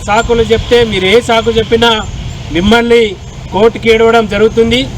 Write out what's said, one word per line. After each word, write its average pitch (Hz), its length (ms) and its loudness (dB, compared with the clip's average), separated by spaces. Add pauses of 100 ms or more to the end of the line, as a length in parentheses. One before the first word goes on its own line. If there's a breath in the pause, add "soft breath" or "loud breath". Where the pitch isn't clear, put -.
సాకులు 226 340 0
చెప్తే, 226 420 0
మీరు 190 220 -2
ఏ 214 160 4
సాకు 226 300 0
చెప్పినా 226 500 0 (500)
మిమ్మల్ని 220 640 2 (360)
కోర్టుకి 220 400 0
ఏడవడం 226 360 2
జరుగుతుంది. 226 600 0 (100)